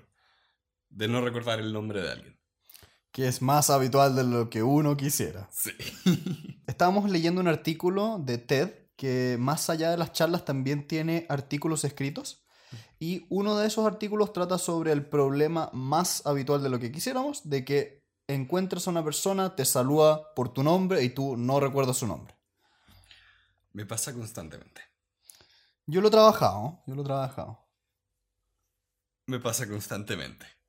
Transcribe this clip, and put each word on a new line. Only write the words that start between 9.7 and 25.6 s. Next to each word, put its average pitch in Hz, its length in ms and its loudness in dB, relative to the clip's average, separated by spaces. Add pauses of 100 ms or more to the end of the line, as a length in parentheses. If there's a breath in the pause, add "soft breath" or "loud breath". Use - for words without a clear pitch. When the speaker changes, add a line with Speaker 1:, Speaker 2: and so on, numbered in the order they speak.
Speaker 2:
allá 165 200 0
de 170 60 0
las 170 160 -4
charlas 170 320 0
también 139 420 -2
tiene 165 440 -2
artículos 147 540 -2
escritos. 143 600 -8 (540 loud breath)
Y 170 320 -6
uno 202 260 0
de 214 120 2
esos 220 180 0
artículos 208 480 0
trata 180 240 0
sobre 165 340 0
el 143 140 2
problema 147 680 2
más 147 540 0
habitual 143 360 2
de 139 60 -2
lo 123 100 0
que 117 140 -6
quisiéramos, 254 560 -4
de 135 160 -2
que - 400 -2 (240)
encuentras 175 580 -2
a 185 40 0
una 170 120 0
persona, 185 540 -2
te 131 80 0
saluda 151 720 4
por 123 160 -2
tu 135 120 -2
nombre 180 400 2
y 127 60 2
tú 135 300 -4
no 127 220 2
recuerdas 135 360 0
su 123 100 -4
nombre. 73 280 -8 (1400 soft breath)
Speaker 1:
Me 104 140 -12
pasa 117 260 -6
constantemente. 104 680 -14 (1040 soft breath)